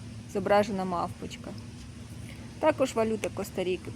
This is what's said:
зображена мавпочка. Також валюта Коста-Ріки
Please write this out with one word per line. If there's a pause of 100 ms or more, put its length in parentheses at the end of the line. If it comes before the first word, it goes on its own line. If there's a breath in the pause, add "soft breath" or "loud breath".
(320)
зображена
мавпочка. (1080 loud breath)
Також
валюта
Коста-Ріки